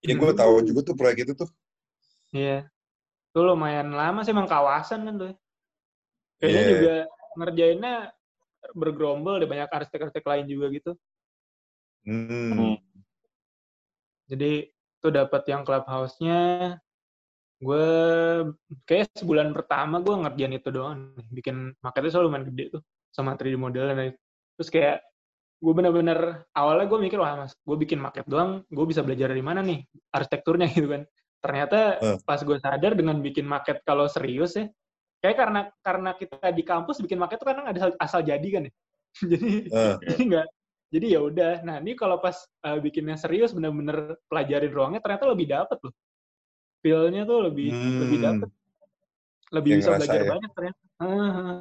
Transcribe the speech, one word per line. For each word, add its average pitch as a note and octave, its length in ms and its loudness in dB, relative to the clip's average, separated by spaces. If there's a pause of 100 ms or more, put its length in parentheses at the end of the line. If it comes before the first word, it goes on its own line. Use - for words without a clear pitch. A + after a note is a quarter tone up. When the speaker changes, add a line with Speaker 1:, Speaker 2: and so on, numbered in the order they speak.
Speaker 1:
Iya, D3 160 0
gua D#3 100 6
Speaker 2:
Hmm. - 80 2
Speaker 1:
tahu A2+ 160 8 (140)
juga A#2 180 2
tuh E3+ 120 -4
proyek A#2+ 280 4
itu C#3 80 -6
tuh. E3 140 -8 (840)
Speaker 2:
Iya. C#3 320 -2 (640)
Itu E3 160 2
lumayan D3 480 2
lama E3+ 300 0
sih, A3 120 0
emang F#3 140 2
kawasan D3 560 2
kan G#3+ 160 -8
tuh. F#3+ 100 -10 (1080)
Kayaknya D#3+ 220 4
Speaker 1:
Iya. F#3+ 100 6
Speaker 2:
juga E3 220 6 (440)
ngerjainnya E3+ 560 2 (800)
bergerombol D#3 680 -2
deh, D#3 80 -2
banyak C#3+ 200 -6
arsitek-arsitek D3 600 -8
lain C#3+ 200 -2
juga C#3 160 -4 (100)
gitu. E3+ 140 -8 (1160)
Speaker 1:
Hmm. A2+ 460 -4
Speaker 3:
Hmm. A2 220 2 (1600)
Speaker 2:
Jadi, D3 380 -2 (360)
tuh D#3 80 4
dapat C#3 300 2 (100)
yang C#3 160 -4
clubhouse-nya, C3+ 720 0 (1200)
gue D3 260 2 (1040)
kayak G3 200 2 (120)
sebulan D3+ 360 2
pertama D3+ 480 -2
gue G3+ 120 2
ngerjain C3+ 400 -4
itu C3+ 160 -8
doang C3+ 440 -10
nih. A#2 160 -18
Bikin B2+ 240 -8 (280)
marketnya C3+ 280 -2
selalu F3 200 4
lumayan C3+ 200 -6
gede C3+ 120 -6 (160)
tuh, - 20 -20 (300)
sama C3+ 240 -4
three C3+ 160 -4
D C3 80 -2
model B2+ 320 -4
dan C3+ 80 -2
lain. C3 140 -6 (420)
Terus E3 160 -8
kayak, D3 240 4 (640)
gue E3 160 4
bener-bener, E3+ 440 4 (360)
awalnya D#3 320 4
gue A3 160 2
mikir, G3 160 -2
"Wah, D3 140 0 (100)
Mas, C3 120 -14
gue D3 240 -4
bikin D3+ 200 -2
market C3+ 280 -10
doang, F#3 400 -2
gue D#3 200 -2
bisa D#3 160 0
belajar C3+ 280 0
dari C3 120 -4
mana F3 200 -2
nih D#3+ 200 -4 (280)
arsitekturnya?" D#3+ 600 0
<laughs> - 60 0
gitu D3 140 2
kan. C#3+ 100 -6 (420)
Ternyata D3 560 2
Speaker 1:
Eh. G#2 240 0
Speaker 2:
pas C#3+ 160 -2
gue C#3+ 200 0
sadar C#3+ 360 0
dengan D#3 240 0
bikin C#3 280 -4
market C#3+ 360 -4
kalau C#3+ 240 2
serius C#3 480 -2
ya, G#3+ 100 -4 (580)
kayak G#3+ 160 4
karena, G#3 200 2 (240)
karena F#3 320 -2
kita F#3 360 -4
di E3 120 -2
kampus E3+ 400 -4
bikin F3+ 160 -4
market F3 200 -2
tuh - 120 -2
kadang C#4 160 -4
ada F#3+ 120 -6
asal, F#3 200 2
asal E3+ 240 0
jadi D3 240 -2
kan F#3+ 200 -2
ya. - 40 -18 (420)
<laughs> F3 180 -4
Jadi, G3+ 380 0
Speaker 1:
Eh. A2 260 4 (140)
Speaker 2:
jadi B3 200 0
nggak, D#3+ 160 4 (480)
jadi F3+ 120 0
ya F3 160 4
udah. E3 300 2 (140)
Nah, D#3 160 -8
ini G#3+ 120 -6
kalau F#3+ 240 0
pas, F3+ 160 -2 (320)
eh, D3+ 160 -2
bikinnya D3+ 320 -4
serius, F#3 400 0
bener-bener D3+ 720 -4
pelajarin C#3+ 480 0
ruangnya, D3 300 0
ternyata G3+ 260 -2
lebih F3 240 0
dapet D3 320 -4
loh. B2 80 -12 (880)
Feel-nya E3 460 4
tuh A#3 100 4 (120)
lebih, C#3+ 200 -2
Speaker 1:
Hmm. B2+ 320 0
Speaker 2:
lebih C#3+ 240 2
dapet. G#2+ 220 0 (1080)
Lebih D3 160 4
Speaker 1:
Kayak D3 100 6
Speaker 2:
bisa F#3 100 4
Speaker 1:
ngerasa G3 100 4
Speaker 2:
belajar G#2+ 260 2
Speaker 1:
ya. G2+ 60 2
Speaker 2:
banyak G#3 240 -4
ternyata. F3+ 240 -8 (220)
Heeh, G3+ 360 0
heeh. F3+ 220 -6